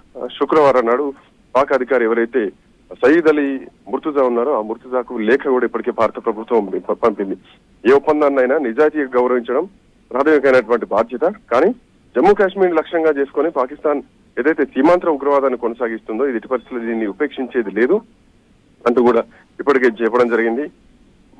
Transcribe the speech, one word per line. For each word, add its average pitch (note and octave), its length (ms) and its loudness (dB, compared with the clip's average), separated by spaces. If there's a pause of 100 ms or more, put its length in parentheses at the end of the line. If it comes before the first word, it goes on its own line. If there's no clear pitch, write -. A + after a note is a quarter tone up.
(180)
ఆ, B2 80 -10
శుక్రవారం C#3 600 2
నాడు C3+ 280 -2 (420)
పాక్ C#3 160 2
అధికారి B2+ 320 0
ఎవరైతే A2+ 460 0 (440)
సయీద్ D3+ 340 4
అలీ C#3 320 0 (280)
ముర్తుజా C#3 340 -4
ఉన్నారో, B2 360 0
ఆ G#2+ 40 -2
ముర్తుజాకు B2 520 -8
లేఖ A#2 340 0
కూడా B2 180 0
ఇప్పటికే A2+ 240 -6
భారత A2 340 -4
ప్రభుత్వం A2+ 400 -2
ప-, F#2 280 -8
పంపింది. G2+ 460 -4 (500)
ఏ B2+ 40 6
ఒప్పందాన్నైనా C#3 640 2
నిజాయితీగా C#3+ 580 0
గౌరవించడం B2 520 0 (440)
ప్రాథమికమైనటువంటి B2+ 720 2
బాధ్యత, A2+ 340 -2
కానీ E3+ 520 0 (440)
జమ్మూ F3 180 4
కాశ్మీర్ F#3+ 400 2
లక్ష్యంగా D#3+ 360 0
చేసుకొని C#3+ 400 -2
పాకిస్తాన్ C#3+ 520 -4 (360)
ఏదైతే D3+ 260 0
సీమాంతర F3 440 2
ఉగ్రవాదాన్ని C3+ 500 0
కొనసాగిస్తుందో, A2+ 680 -4
ఇది C3+ 80 -4
ఎట్టి A2 140 -6
పరిస్థితుల్లో A#2+ 380 -6
దీన్ని A2+ 200 -4
ఉపేక్షించేది A#2+ 640 -6
లేదు B2+ 300 0 (840)
అంటూ B2 160 2
కూడా A#2 200 2 (380)
ఇప్పటికే C3+ 260 2
చెప్పడం A#2 420 0
జరిగింది. A#2 340 0 (760)